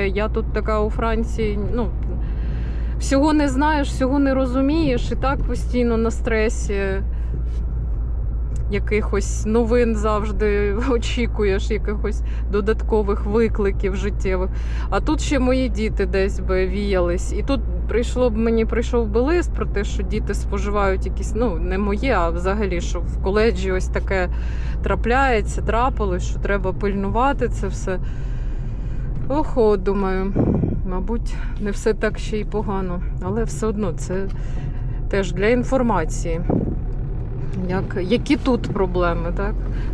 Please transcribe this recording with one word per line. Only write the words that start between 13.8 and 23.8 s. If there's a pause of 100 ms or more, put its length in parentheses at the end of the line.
життєвих. (400)
А
тут
ще
мої
діти
десь
би
віялись.
І
тут (260)
прийшло
б
мені,
прийшов
би
лист
про
те,
що
діти
споживають
якісь,
ну,
не
моє,
а
взагалі,
що
в
коледжі
ось